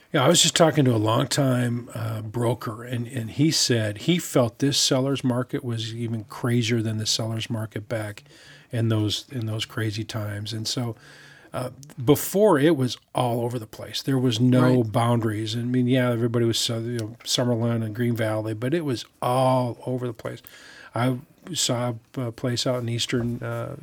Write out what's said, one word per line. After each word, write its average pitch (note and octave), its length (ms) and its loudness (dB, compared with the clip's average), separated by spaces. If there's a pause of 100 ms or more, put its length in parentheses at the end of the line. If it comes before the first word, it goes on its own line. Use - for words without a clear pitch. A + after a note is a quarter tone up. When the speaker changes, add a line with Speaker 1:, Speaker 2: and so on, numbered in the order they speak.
(120)
Speaker 1:
Yeah, C#3+ 120 4
I C3+ 40 6
was F3 140 6
just - 120 2
talking D#3 300 6
to B2+ 100 6
a - 20 4
longtime, B2 960 2
uh, A2+ 300 -6
broker, A#2 600 -4
and, A#2+ 240 -6
and A2+ 240 -6
he D3+ 180 4
said A2 480 0
he F3 200 2
felt B2 420 0
this C#3 180 2
seller's C3+ 460 0
market B2+ 400 -2
was A2+ 300 -6
even A2+ 300 -6
crazier A#2+ 580 0
than A2 160 -2
the G#2+ 80 -4
seller's A2 440 -2
market A2 380 -6
back G#2+ 360 -6 (460)
in A2+ 200 0
those, G#2+ 420 0
in A#2 140 -4
those A2 180 -4
crazy A2 400 -4
times. G#2 480 -6
And A2 160 -6
so, A#2+ 260 -4 (580)
uh, B2 180 -6 (340)
before, E3 560 4
it D#3+ 160 6
was B2+ 200 0 (180)
all B2 260 0
over A#2+ 180 -4
the A2 80 -8
place. - 360 -10
There C3+ 160 0
was B2 220 2
no B2+ 420 6
Speaker 2:
Right. G#2+ 100 -2
Speaker 1:
boundaries. A2 640 0
I A#2+ 40 -2
mean, B2 280 0
yeah, B2 220 4
everybody A#2+ 340 0
was, A2+ 260 0
uh, A#2 80 -4
you A#2 200 -6
know, A2+ 260 -8
Summerlin A#2 600 0
and G#2 100 -6
Green A#2+ 220 0
Valley, A2 380 -2
but B2 180 -4
it E3+ 120 -2
was B2+ 200 -4 (160)
all B2+ 640 2
over B2+ 220 -4
the A#2+ 60 -6
place. A#2+ 300 -12 (520)
I B2 240 0 (340)
saw B2 420 -2 (220)
a B2 160 -4
place A#2+ 360 -4
out B2 120 0
in A#2 80 -4
eastern, A#2+ 540 -2
uh, A#2 400 -6